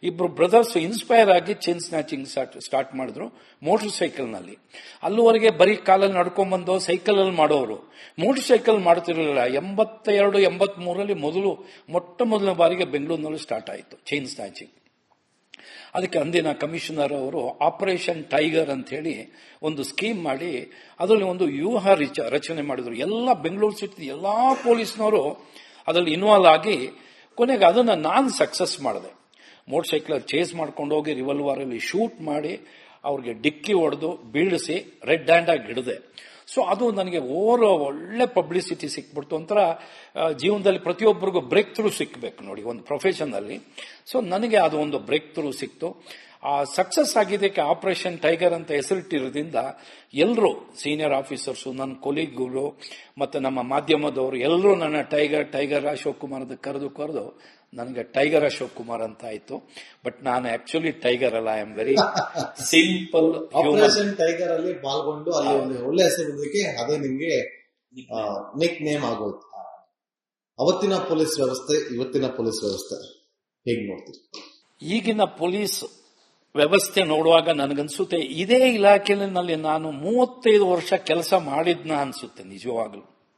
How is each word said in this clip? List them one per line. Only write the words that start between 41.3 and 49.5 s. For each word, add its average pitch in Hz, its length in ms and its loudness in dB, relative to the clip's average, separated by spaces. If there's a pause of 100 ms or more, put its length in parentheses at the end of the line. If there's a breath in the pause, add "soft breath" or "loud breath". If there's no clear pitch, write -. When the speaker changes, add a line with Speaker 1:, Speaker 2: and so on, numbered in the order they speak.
Speaker 1:
ಬ್ರೇಕ್ 165 340 0
ಥ್ರೂ 214 140 0
ಸಿಕ್ಬೇಕು 120 540 -8
ನೋಡಿ 101 200 -14
ಒಂದು 113 200 -10
ಪ್ರೊಫೆಷನ್ 147 500 -2
ಅಲ್ಲಿ. 104 220 -8 (580 loud breath)
So 247 120 0
ನನಗೆ 214 320 0
ಅದು 160 220 4
ಒಂದು 147 200 -2
ಬ್ರೇಕ್ 127 360 -4
ಥ್ರೂ 147 160 -4
ಸಿಕ್ತು. - 540 -10 (380 loud breath)
ಆ 143 200 0
ಸಕ್ಸಸ್ 190 540 0
ಆಗಿದ್ದಕ್ಕೆ 196 440 0
ಆಪರೇಷನ್ 170 580 -2
ಟೈಗರ್ 165 340 2
ಅಂತ 165 180 -8
ಹೆಸರಿಟ್ಟಿರೋದ್ರಿಂದ 147 840 -4 (580 loud breath)